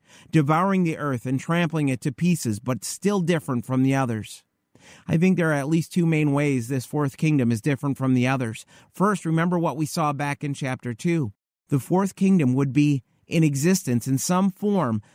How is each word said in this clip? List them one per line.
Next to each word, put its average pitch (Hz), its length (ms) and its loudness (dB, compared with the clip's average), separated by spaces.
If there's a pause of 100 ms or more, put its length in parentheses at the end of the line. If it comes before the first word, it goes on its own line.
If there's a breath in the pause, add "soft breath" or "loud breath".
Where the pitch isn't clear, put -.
(300 loud breath)
devouring 170 540 2
the 160 120 0
earth 135 300 -4
and 131 120 0
trampling 160 520 0
it 127 120 -4
to 143 100 -2
pieces, 156 460 0
but 123 260 -6
still 202 360 -2
different 151 460 -2
from 131 160 0
the 135 120 2
others. 117 500 -4 (640 loud breath)
I 160 120 0
think 185 180 4
there 165 140 2
are 151 40 2
at 139 140 -2
least 165 240 0
two 170 140 2
main 151 260 2
ways 139 360 0
this 131 180 -4
fourth 147 320 -4
kingdom 139 340 2
is 110 80 -2
different 143 380 -2
from 131 160 0
the 123 120 2
others. 127 380 -4 (260 soft breath)
First, 190 360 -2
remember 165 320 0
what 160 180 -2
we 156 80 -4
saw 147 300 -2
back 143 280 -6
in 143 120 -4
chapter 127 400 -6
two. 160 380 -2 (380)
The 143 100 2
fourth 190 340 0
kingdom 185 400 4
would 139 180 0
be 147 300 2 (240)
in 165 160 0
existence 143 640 2
in 135 120 0
some 185 320 0
form 170 500 -2 (140 soft breath)